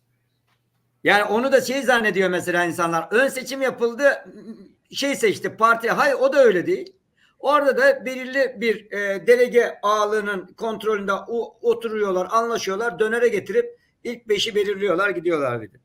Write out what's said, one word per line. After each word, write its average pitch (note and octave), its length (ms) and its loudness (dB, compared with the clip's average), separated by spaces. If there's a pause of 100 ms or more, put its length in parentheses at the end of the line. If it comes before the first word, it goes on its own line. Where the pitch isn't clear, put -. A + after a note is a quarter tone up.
(1040)
Yani G3+ 200 4
onu A#3 280 0
da C4 80 6
şey C4+ 220 -4
zannediyor G#3+ 480 2
mesela F3 340 -2
insanlar. E3 460 -2
Ön B3+ 180 4
seçim C4 340 -8
yapıldı, A#3+ 640 0 (680)
şey C#4 260 -2
seçti F#3+ 400 -2
parti. A3+ 340 2
Hayır, B3+ 240 2
o C4+ 180 2
da D4+ 60 2
öyle F#3 280 6
değil. - 260 -4 (460)
Orada C#4 380 2
da C4 280 2
belirli B3+ 560 -4
bir, A3 320 -4
e, G3 340 -6
delege A#3+ 560 4
ağalığının G#3 640 0
kontrolünde G#3 680 -4
o-, A3 500 -6
oturuyorlar, G#3+ 680 0
anlaşıyorlar. F#3+ 680 -2
Dönere A#3 300 2
getirip G#3 500 -4 (260)
ilk A#3+ 240 -10
beşi G#3 260 -2
belirliyorlar, G3 560 0
gidiyorlar D3+ 520 -2
bir G#2 100 -16
de. - 120 -20